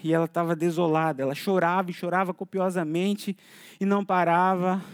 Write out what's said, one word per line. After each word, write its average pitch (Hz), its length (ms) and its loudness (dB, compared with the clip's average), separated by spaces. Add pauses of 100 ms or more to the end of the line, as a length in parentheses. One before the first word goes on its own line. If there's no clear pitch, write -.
e 160 80 0
ela 165 160 2
tava 170 280 -2
desolada, 160 640 0
ela 135 140 -2
chorava 180 560 0
e - 20 -8
chorava 180 400 -2
copiosamente 185 1040 -2 (420)
e 196 60 0
não 202 180 2
parava. 185 800 2 (100)